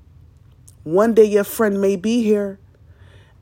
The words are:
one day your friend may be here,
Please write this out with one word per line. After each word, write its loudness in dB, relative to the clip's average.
one 0
day 6
your 2
friend -2
may 0
be -2
here, -2